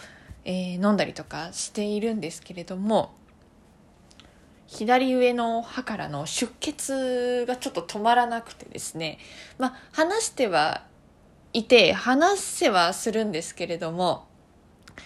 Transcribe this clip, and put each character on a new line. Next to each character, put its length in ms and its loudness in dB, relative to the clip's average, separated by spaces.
え 300 -4
ー、 100 0
飲 80 6
ん 20 4
だ 80 2
り 80 -4
と 100 -12
か 300 -10
し 180 -8
て 140 -4
い 160 -2
る 140 -2
ん 60 -4
で 100 -6
す 100 -14
け 140 -18
れ 100 -12
ど 140 -10
も、 340 2
左 480 2
上 200 4
の 260 -2
歯 220 -8
か 160 -6
ら 100 -8
の 160 -8
出 260 -4
血 840 -2
が 100 -2
ち 120 -8
ょ 20 -6
っ 40 -10
と 80 -2
止 180 -8
ま 140 4
ら 120 6
な 140 -4
く 140 -16
て 100 -20
で 140 -14
す 180 -10
ね、 220 -6
ま 100 0
あ、 60 -8
話 320 0
し 60 -4
て 160 0
は 380 2
い 120 -2
て、 280 8
話 480 4
せ 300 0
は 240 4
す 180 -4
る 140 0
ん 60 -4
で 100 -4
す 120 -12
け 120 -6
れ 100 -4
ど 160 -6
も、 360 -2